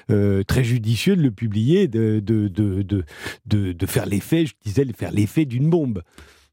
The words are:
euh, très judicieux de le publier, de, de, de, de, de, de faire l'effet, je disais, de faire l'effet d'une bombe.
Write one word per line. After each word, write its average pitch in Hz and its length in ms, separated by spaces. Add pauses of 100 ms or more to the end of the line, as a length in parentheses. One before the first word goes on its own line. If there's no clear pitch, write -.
(100)
euh, 101 320
très 127 220
judicieux 117 520
de 170 60
le 135 80
publier, 117 580
de, 110 320
de, 104 280
de, 98 340
de, 92 220 (420)
de, 98 260
de 87 140
faire 104 180
l'effet, 101 400
je 139 80 (100)
disais, 110 220
de 123 100
faire 87 180
l'effet 107 340
d'une 131 240
bombe. 131 320 (500)